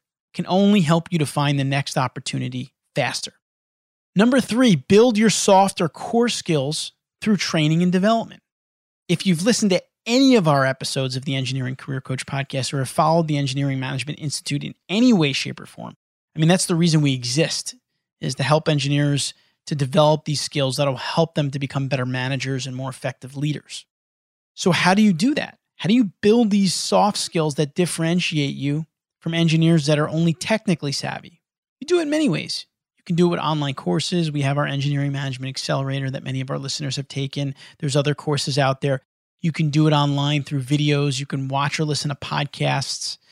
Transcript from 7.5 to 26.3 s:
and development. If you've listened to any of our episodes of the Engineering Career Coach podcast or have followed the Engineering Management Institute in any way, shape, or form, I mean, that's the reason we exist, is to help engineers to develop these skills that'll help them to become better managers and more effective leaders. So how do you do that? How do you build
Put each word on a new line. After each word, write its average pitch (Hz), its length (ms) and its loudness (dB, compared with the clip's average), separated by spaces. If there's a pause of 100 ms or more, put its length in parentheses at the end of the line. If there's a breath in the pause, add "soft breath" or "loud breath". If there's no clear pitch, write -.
and 180 100 2
development. 190 500 0 (680)
If 170 180 0
you've 170 160 2
listened 214 280 2
to 180 120 0 (240)
any 262 300 4
of 170 120 4
our 139 160 4
episodes 131 520 -4
of 131 80 -8
the 143 100 -4
Engineering 131 420 -4
Career 135 240 -8
Coach - 240 -8
podcast 135 480 -6
or 143 60 -2
have 127 100 -2
followed 160 400 2
the 151 80 0
Engineering 139 440 -2
Management 139 380 -6
Institute 143 460 -6
in 147 100 -10 (140)
any 240 240 4
way, 156 200 4
shape, - 280 -6
or - 60 -18
form, - 280 -16 (400)
I - 40 -14
mean, 160 100 4
that's 180 180 2
the 180 80 0
reason 160 280 4
we 143 100 2
exist, 127 640 -4 (460)
is 143 160 -6
to - 60 -2
help 151 260 2
engineers 143 640 0 (320)
to - 80 -6
develop 151 500 2
these 147 160 -4
skills 135 360 -2
that'll 139 200 0
help - 380 -2
them 143 160 -2
to 143 80 -6
become 139 300 -4
better 127 180 -2
managers 127 600 -4
and 127 80 -10
more 131 160 -8
effective 131 460 -10
leaders. - 500 -8 (680)
So - 180 0
how 160 220 4
do 214 80 4
you 208 100 6
do 208 220 0
that? - 240 -8 (180)
How - 120 -4
do 214 60 4
you 233 160 2 (120)
build 214 280 4